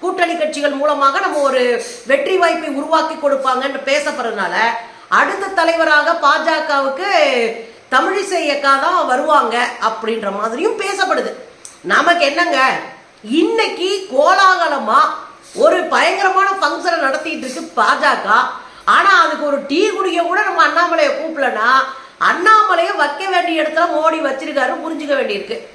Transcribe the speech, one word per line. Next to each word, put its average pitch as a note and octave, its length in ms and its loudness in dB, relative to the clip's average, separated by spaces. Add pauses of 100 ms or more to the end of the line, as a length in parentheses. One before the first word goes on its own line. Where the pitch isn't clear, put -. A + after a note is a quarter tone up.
கூட்டணி F4 360 -2
கட்சிகள் C#4+ 340 -2
மூலமாக C#4 500 0
நம்ம D#4+ 180 -2
ஒரு B3+ 460 0 (220)
வெற்றி C#4 300 0
வாய்ப்பை E4 320 0
உருவாக்கி D#4 460 -2
கொடுப்பாங்கன்னு C4+ 720 -2
பேசப்படுறதுனால, B3 680 -2 (540)
அடுத்த G4 380 0
தலைவராக E4 680 2
பாஜகவுக்கு D#4 1000 0 (800)
தமிழிசை E4+ 600 0
அக்கா C#4 260 2
தான் D#4+ 300 0
வருவாங்க B3+ 600 2 (120)
அப்படின்ற G#3+ 600 -4
மாதிரியும் D4 400 -4
பேசப்படுது. F#4+ 520 -2 (480)
நமக்கு D4+ 440 2
என்னங்க, C#4+ 520 0 (540)
இன்னைக்கு F#4+ 760 0 (100)
கோலாகலமா D#4+ 840 2 (560)
ஒரு E4 280 4
பயங்கரமான F#4+ 680 0
ஃபங்க்ஷனை E4+ 460 -2
நடத்திட்டு C4+ 540 -4
இருக்கு - 320 -4
பாஜக. B3+ 480 0 (540)
ஆனா F4 400 4
அதுக்கு D4 220 -2
ஒரு C#4 220 -2
டீ F#4 200 2
குடிக்க F#4 340 -2
கூட F4+ 200 0
நம்ம F4+ 240 2
அண்ணாமலையை D#4+ 460 2
கூப்பிடலன்னா, C4 560 -2 (500)
அண்ணாமலையை F#4 760 2
வைக்க D#4 340 -2
வேண்டிய F4 320 0
இடத்துல D#4+ 260 0
மோடி D#4+ 320 0
வச்சிருக்காரு, C4+ 520 -2
புரிஞ்சுக்க D#4 420 -4
வேண்டியிருக்கு. A3 600 -6